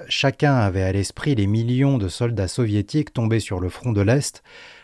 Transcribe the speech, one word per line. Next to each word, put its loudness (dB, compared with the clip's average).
chacun 0
avait 2
à 0
l'esprit -2
les 2
millions 2
de -2
soldats -2
soviétiques -2
tombés 0
sur -4
le -2
front -4
de 2
l'Est, 0